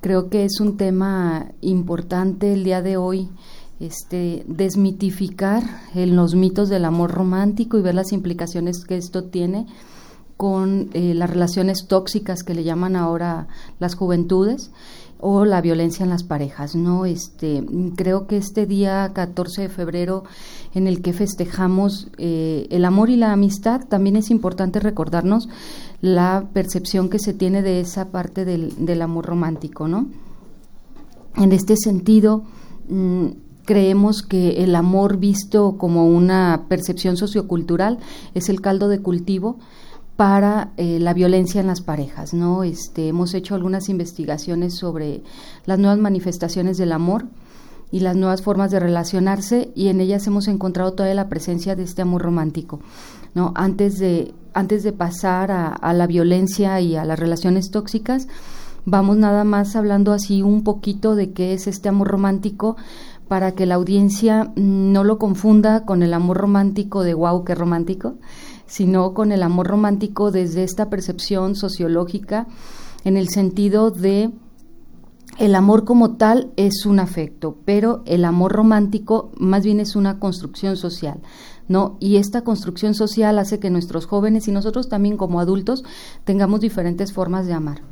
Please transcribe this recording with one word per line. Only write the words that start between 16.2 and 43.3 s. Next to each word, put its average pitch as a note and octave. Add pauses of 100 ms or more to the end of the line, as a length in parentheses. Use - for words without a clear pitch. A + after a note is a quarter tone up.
parejas, C#3+
¿no? F3+
Este, D#3 (320)
creo F#3+
que G#3
este G3+
día G3
catorce F3+
de F#3+
febrero F3+ (500)
en F#3+
el F3+
que F3
festejamos, F#3+
eh, D#3+
el F3
amor G3
y B3
la A3
amistad, G3+
también G3
es G#3
importante F#3+
recordarnos F#3 (540)
la F#3
percepción F#3+
que G3+
se G3+
tiene G3
de F#3
esa F#3+
parte F#3
del, E3+
del E3+
amor E3
romántico, D#3+
¿no? A3+ (1300)
En G3
este G3
sentido, G#3+ (460)
mm, F3+ (360)
creemos G3+
que F3+
el F3+
amor F#3+
visto G3
como E3+
una F3
percepción F3+
sociocultural G3 (360)
es F3+
el F#3+
caldo G3
de G3+
cultivo F#3+ (580)
para, G3+
eh, E3+
la F3
violencia F3+
en F#3+
las F3+
parejas, D3
¿no? F3
Este, D#3+
hemos F3